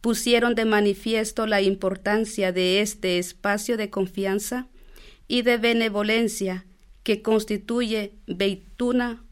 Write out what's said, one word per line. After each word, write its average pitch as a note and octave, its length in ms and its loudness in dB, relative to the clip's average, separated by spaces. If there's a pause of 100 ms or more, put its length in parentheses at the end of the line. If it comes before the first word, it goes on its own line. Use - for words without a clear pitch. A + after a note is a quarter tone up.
pusieron A#3+ 480 2
de A3+ 120 0
manifiesto G#3+ 800 0
la G3+ 160 2
importancia G3 880 0
de F#3 300 2
este G3 360 -2
espacio G3+ 580 -4
de G#3 140 -4
confianza G3 760 -4 (600)
y A#3+ 140 0
de A#3+ 160 2
benevolencia G#3+ 1080 0 (340)
que G#3+ 220 -2
constituye A3 880 -2 (140)
Beituna A#3 1040 -2